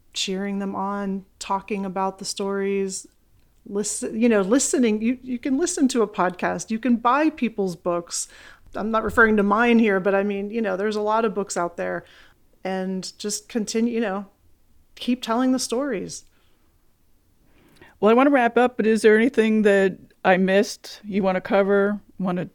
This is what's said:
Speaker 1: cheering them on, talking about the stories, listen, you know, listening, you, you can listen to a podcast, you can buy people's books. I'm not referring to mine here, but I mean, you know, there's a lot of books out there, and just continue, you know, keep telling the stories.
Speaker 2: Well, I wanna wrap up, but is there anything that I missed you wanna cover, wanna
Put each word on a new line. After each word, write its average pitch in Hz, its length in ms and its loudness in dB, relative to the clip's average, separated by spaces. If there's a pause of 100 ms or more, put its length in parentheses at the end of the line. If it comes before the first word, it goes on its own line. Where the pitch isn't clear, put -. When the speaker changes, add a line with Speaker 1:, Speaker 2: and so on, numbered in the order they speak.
(120)
Speaker 1:
cheering 196 460 -6
them 196 160 -6
on, 196 500 -6 (140)
talking 196 460 -6
about 190 340 -4
the 196 60 -14
stories, 196 800 -4 (640)
listen, 208 520 -4
you 240 80 4
know, 214 120 4
listening, 220 640 2
you, 247 200 -2
you 254 160 -6
can 269 200 -2
listen 330 300 0
to 247 140 0
a 202 60 2
podcast, 180 640 -4
you 220 80 -2
can 240 180 2
buy 269 340 2
people's 214 460 -4
books. - 520 -6 (460)
I'm 214 160 -6
not 220 140 0
referring 220 320 4
to 202 60 4
mine 226 360 4
here, 208 220 4
but 196 140 0
I 196 80 2
mean, 202 280 -6
you 226 100 -6
know, 196 160 -2
there's 208 200 -4
a 214 40 -4
lot 214 240 0
of 208 100 -2
books 196 220 -6
out 175 200 -4
there, 180 280 -6 (600)
and 185 540 -6
just - 300 -8
continue, 226 460 -2
you 226 60 -2
know, 202 260 -4 (680)
keep 247 280 -4
telling 254 300 0
the 262 60 0
stories. 226 680 -6 (1800)
Speaker 2:
Well, 202 100 6
I 226 40 8
wanna 269 160 6
wrap 240 280 2
up, 247 180 4
but 214 100 0
is 220 160 2
there 214 140 8
anything 220 460 2
that 196 360 4 (260)
I 180 120 4
missed 190 680 0
you 208 180 -2
wanna 185 180 0
cover, 202 600 2 (180)
wanna 180 360 -4